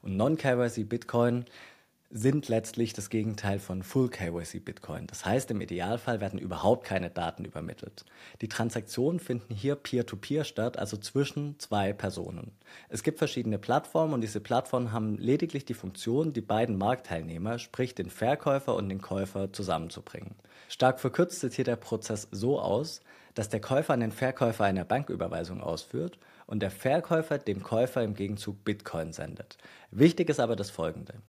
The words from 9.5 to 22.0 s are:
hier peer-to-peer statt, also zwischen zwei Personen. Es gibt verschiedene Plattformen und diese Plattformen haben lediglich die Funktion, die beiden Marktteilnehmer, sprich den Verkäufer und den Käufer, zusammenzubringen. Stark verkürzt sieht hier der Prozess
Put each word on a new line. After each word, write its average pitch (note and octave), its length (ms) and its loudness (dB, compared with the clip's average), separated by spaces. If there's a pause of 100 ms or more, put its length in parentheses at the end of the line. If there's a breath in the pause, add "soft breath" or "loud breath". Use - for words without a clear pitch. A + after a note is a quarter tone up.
hier C3+ 200 0
peer-to-peer C3 720 -2
statt, A#2+ 340 -2
also G#2 180 -4
zwischen C#3+ 600 -2
zwei G2+ 340 2
Personen. G2+ 600 -6 (360 loud breath)
Es - 140 -6
gibt D#3 160 0
verschiedene A2+ 400 0
Plattformen D3+ 560 2
und B2 60 0
diese G#2 200 -2
Plattformen B2 520 0
haben G#2+ 240 0
lediglich C#3+ 480 0
die A#2 100 -4
Funktion, C3 580 -2
die A#2+ 80 -2
beiden G#2+ 360 2
Marktteilnehmer, F#2+ 840 -2
sprich - 380 -4
den F2+ 140 -4
Verkäufer C#3 680 2
und G2+ 120 -2
den F#2+ 120 -4
Käufer, G2 520 -4
zusammenzubringen. - 840 -6 (320 loud breath)
Stark C3 320 4
verkürzt E3+ 400 2
sieht B2+ 140 -2
hier C3 100 0
der A#2+ 120 2
Prozess A2 540 -6